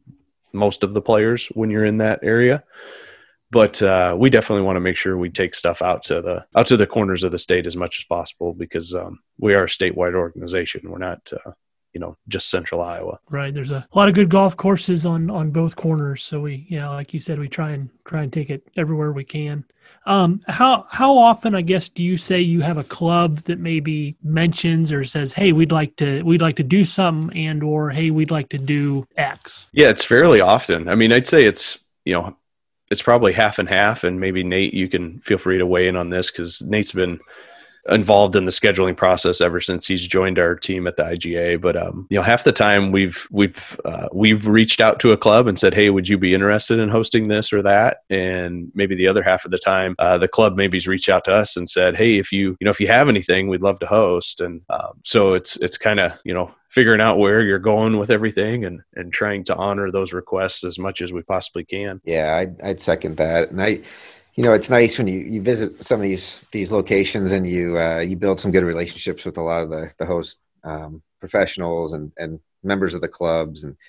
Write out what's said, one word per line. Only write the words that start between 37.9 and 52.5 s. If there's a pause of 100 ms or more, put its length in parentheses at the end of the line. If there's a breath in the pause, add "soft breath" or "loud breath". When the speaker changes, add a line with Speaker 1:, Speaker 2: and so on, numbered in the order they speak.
Speaker 1:
in
the
scheduling
process
ever
since
he's
joined
our
team
at
the
I
G
A.
But,
um,
you
know,
half
the
time
we've,
we've,
uh,
we've
reached
out
to
a
club
and
said,
"Hey,
would
you
be
interested
in
hosting
this
or
that?" (100)
And
maybe
the
other
half
of
the
time,
uh,
the
club
maybe's
reached
out
to
us
and
said,
"Hey,
if
you,